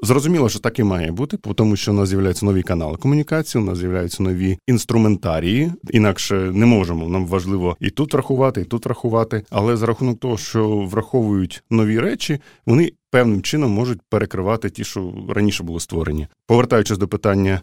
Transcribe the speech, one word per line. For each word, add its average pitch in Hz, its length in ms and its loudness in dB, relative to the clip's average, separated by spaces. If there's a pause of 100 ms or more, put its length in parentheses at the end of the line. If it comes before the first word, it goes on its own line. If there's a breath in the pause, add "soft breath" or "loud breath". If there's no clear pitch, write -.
Зрозуміло, 135 460 2
що 107 100 -6
так 117 200 -4
і 113 60 4
має 87 280 0
бути, 107 240 -6
тому 107 400 0
що 104 160 -2
у - 20 2
нас 101 140 2
з'являються 95 380 0
нові 95 160 2
канали 82 340 -4
комунікації, 147 680 0
у 98 40 0
нас 98 120 -4
з'являються 90 440 -4
нові 92 440 0
інструментарії. 107 1040 0 (180)
Інакше 104 440 2
не 95 320 2
можемо. 85 420 2
Нам 92 180 -2
важливо 90 540 -2
і 104 100 -2
тут 143 240 -4
врахувати, 131 460 0
і 87 40 -4
тут 117 200 -6
врахувати. 113 680 -2
Але 107 260 0
за 110 100 -2
рахунок 117 340 -2
того, 120 180 -2
що 110 300 0
враховують 104 1040 -2
нові 110 300 2
речі, 160 380 -4 (280 soft breath)
вони 151 260 4 (180)
певним 113 320 2
чином 147 280 0
можуть 113 380 -2
перекривати 101 600 -2
ті, - 140 -10
що 92 280 -8 (160)
раніше 101 340 0
були 82 180 -6
створені. 78 460 -4 (200)
Повертаючись 117 520 2
до 92 100 -2
питання 98 540 0